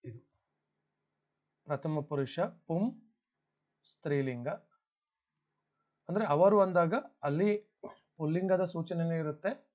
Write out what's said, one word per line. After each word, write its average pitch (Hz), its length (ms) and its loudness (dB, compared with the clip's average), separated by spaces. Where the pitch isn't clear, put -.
ಇದು 120 140 -14
ಪ್ರಥಮ 151 340 -4
ಪುರುಷ 147 400 -6
ಪುಂ 190 760 -4
ಸ್ತ್ರೀಲಿಂಗ. 135 640 -4
ಅಂದ್ರೆ 208 160 0
ಅವರು 190 360 6
ಅಂದಾಗ 175 320 4
ಅಲ್ಲಿ 180 340 2
ಪುಲ್ಲಿಂಗದ 185 460 0
ಸೂಚನೆನೂ 165 500 -2
ಇರುತ್ತೆ 160 600 -6